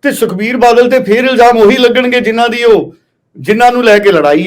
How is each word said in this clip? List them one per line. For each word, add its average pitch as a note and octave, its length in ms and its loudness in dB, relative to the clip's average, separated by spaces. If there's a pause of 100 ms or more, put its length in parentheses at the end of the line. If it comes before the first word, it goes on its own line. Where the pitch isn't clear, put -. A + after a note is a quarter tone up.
ਤੇ C#4 80 0
ਸੁਖਬੀਰ G#3+ 460 -6
ਬਾਦਲ A#3+ 320 2
ਤੇ C4 140 0
ਫਿਰ A3 200 -2
ਇਲਜ਼ਾਮ A#3+ 340 2
ਉਹੀ A3+ 200 2
ਲੱਗਣਗੇ B3 440 -2
ਜਿਨ੍ਹਾਂ A3+ 280 -4
ਦੀ A#3+ 140 -6
ਉਹ, A3+ 300 0 (440)
ਜਿਨ੍ਹਾਂ G#3 340 0
ਨੂੰ B3 120 -4
ਲੈ G#3+ 160 4
ਕੇ G3+ 120 2
ਲੜਾਈ D#3 360 0